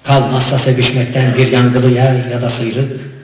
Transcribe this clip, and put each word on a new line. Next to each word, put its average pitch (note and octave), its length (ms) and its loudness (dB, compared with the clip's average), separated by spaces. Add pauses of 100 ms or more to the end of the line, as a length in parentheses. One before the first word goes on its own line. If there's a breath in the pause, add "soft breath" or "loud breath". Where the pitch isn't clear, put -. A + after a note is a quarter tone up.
kalmazsa C3 540 0
sevişmekten B2 760 0
bir B2+ 180 2
yangılı B2 380 2
yer B2+ 240 2 (180)
ya A#2+ 100 -4
da A#2+ 80 -2
sıyrık. B2 500 -4 (240)